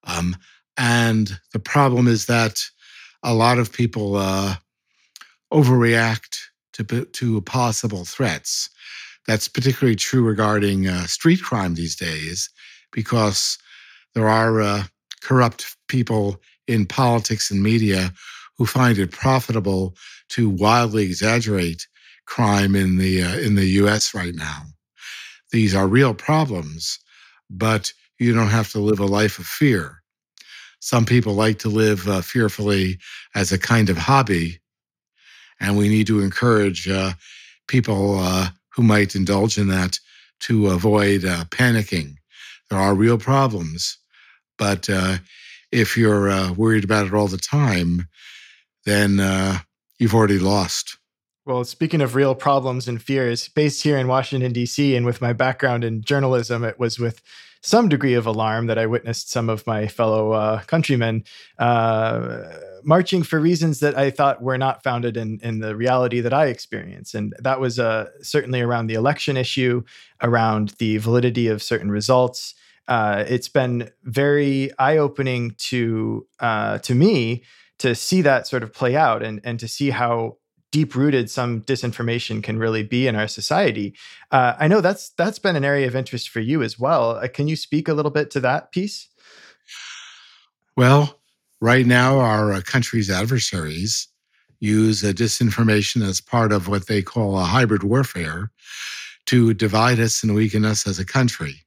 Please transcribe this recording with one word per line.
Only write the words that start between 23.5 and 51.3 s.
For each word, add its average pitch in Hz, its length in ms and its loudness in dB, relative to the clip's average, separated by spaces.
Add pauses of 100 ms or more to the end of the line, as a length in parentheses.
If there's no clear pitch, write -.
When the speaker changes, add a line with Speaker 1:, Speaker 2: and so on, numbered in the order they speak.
Speaker 1:
the 95 100 2
U 98 220 4
S 104 260 0
right 90 200 -6
now. 78 280 -10 (880)
These 107 240 2
are 95 120 2
real 120 280 4
problems, 95 840 -4 (500)
but 107 440 -2 (260)
you 120 160 2
don't 113 140 2
have 110 240 0
to 110 60 -4
live 104 220 2
a 101 60 0
life 101 320 0
of 87 80 -16
fear. 104 560 0 (760)
Some 120 240 0
people 113 300 2
like 110 260 0
to 113 80 -4
live, 104 400 0
uh, 95 120 0
fearfully 98 800 0 (360)
as 95 180 0
a 95 60 0
kind 107 320 2
of 87 60 0
hobby, 87 640 0 (1000)
and 101 160 0
we 104 120 4
need 107 180 2
to 107 140 2
encourage, 98 680 0
uh, 95 240 -2 (540)
people, 101 520 0
uh, 92 300 0 (220)
who 123 120 0
might 104 320 4
indulge 98 440 0
in 98 100 2
that 92 300 -2 (420)
to 107 280 2
avoid, 101 560 2
uh, 87 220 -4
panicking. 101 720 -2 (540)
There 101 80 -2
are 98 160 4
real 110 240 4
problems, 104 800 -2 (640)
but, 101 320 -4
uh, 92 260 0 (560)
if 113 240 2
you're, 104 320 2
uh, 95 240 0
worried 107 320 0
about 104 220 0
it 95 80 -4
all 104 140 2
the 92 100 -6
time, 87 680 0 (800)
then, 101 340 2
uh, 95 400 0 (400)
you've 110 160 2
already 101 240 4
lost. 95 600 0 (460)